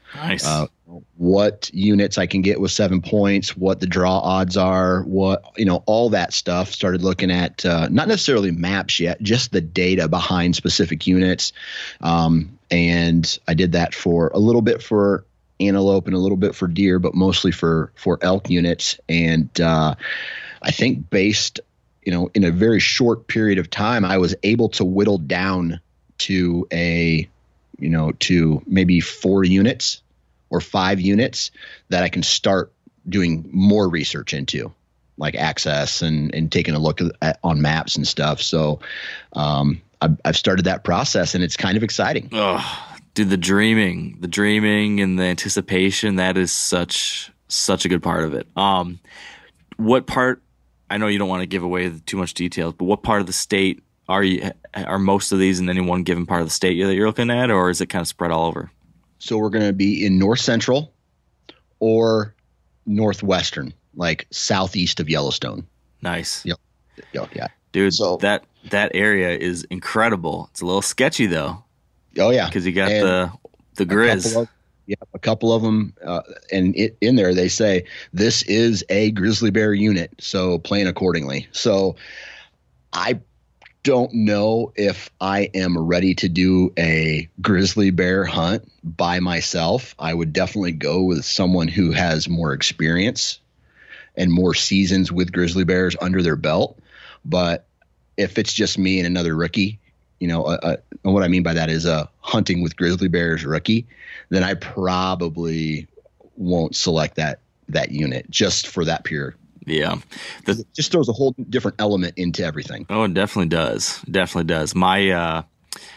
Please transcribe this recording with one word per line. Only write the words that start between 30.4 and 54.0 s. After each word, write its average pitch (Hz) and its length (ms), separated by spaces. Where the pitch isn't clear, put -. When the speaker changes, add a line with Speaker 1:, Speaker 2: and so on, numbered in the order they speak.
Speaker 2:
or 85 100
five 95 400
units 101 480
that 90 140
I 87 60
can 87 120
start - 500
doing 85 420
more 98 380
research 78 440
into, 65 380
like 76 180
access 73 680
and, 76 320
and 80 160
taking 82 240
a 73 40
look 78 200
at, 78 220
on 80 180
maps 76 340
and 71 120
stuff. 76 340
So, 76 380
um, 73 480
I've, 78 220
I've 87 140
started 92 280
that 92 180
process, 92 500
and 90 100
it's - 140
kind 98 200
of 110 60
exciting. 113 480
Speaker 1:
Ugh, - 600
dude, 104 160
the 98 60
dreaming, 95 840
the 87 80
dreaming 104 720
and 95 160
the 92 60
anticipation, 95 920
that 92 200
is 90 140
such, - 800
such - 380
a 90 40
good 87 140
part 85 200
of 76 120
it. 55 200
Um, 92 440
what 120 280
part, 127 380
I 101 80
know 107 100
you 104 100
don't 98 120
wanna 92 180
give 90 160
away 90 280
too - 120
much 90 180
detail, 87 360
but 90 140
what 101 180
part 110 180
of 87 60
the 92 60
state 98 480